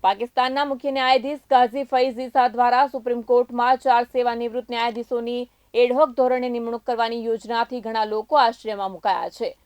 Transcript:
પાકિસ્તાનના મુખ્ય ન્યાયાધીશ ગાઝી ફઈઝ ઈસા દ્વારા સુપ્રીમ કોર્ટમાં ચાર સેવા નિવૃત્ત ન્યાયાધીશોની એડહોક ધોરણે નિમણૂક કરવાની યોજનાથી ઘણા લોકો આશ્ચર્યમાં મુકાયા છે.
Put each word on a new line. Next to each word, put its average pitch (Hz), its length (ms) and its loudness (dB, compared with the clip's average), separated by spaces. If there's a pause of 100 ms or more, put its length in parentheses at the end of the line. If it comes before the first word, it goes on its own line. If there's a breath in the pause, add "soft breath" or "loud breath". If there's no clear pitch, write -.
પાકિસ્તાનના 247 600 0
મુખ્ય 277 260 -4
ન્યાયાધીશ 269 480 0 (120)
ગાઝી 247 320 4 (100)
ફઈઝ 254 320 2
ઈસા 254 240 2
દ્વારા 247 420 2
સુપ્રીમ 240 400 -4
કોર્ટમાં 247 540 2
ચાર 240 200 4
સેવા 240 300 -2
નિવૃત્ત 233 400 -6
ન્યાયાધીશોની 233 680 -4 (340)
એડહોક 247 460 2
ધોરણે 254 360 0
નિમણૂક 233 340 -6
કરવાની 233 340 -2
યોજનાથી 233 640 -4
ઘણા 220 260 -2
લોકો 220 300 0
આશ્ચર્યમાં 208 540 -2
મુકાયા 180 420 -4
છે. 220 120 -4 (160)